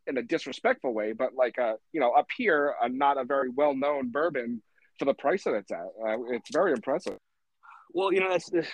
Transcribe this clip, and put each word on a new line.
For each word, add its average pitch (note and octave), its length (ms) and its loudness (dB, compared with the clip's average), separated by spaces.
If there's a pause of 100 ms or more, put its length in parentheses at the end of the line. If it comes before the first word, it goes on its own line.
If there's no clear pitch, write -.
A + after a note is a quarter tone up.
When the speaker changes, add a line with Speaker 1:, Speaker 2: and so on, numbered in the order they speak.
Speaker 1:
in C#3+ 100 -4
a A#2+ 60 0
disrespectful D3 720 -2
way, A2 180 -2
but, A2+ 220 -2
like, B2+ 240 0
a, A2+ 180 0 (160)
you D#3+ 80 -2
know, A#2+ 120 4
up C#3+ 240 4
here, D3+ 460 2
a, A#2+ 60 2
not C#3 300 2
a B2+ 60 -2
very C3+ 260 0
well-known C#3 600 0
bourbon C3+ 520 -2 (360)
for D3 60 -2
the C3+ 100 4
price E3+ 300 0
that D3 100 0
it's G2+ 160 -4
at. F2 140 -6 (180)
Uh, A2 280 -2
it's A#2 200 -6
very E3+ 220 2
impressive. B2 460 -4 (720)
Speaker 2:
Well, F#3+ 200 2
you F#3+ 80 4
know, F#3 100 0
that's, F3 200 0 (240)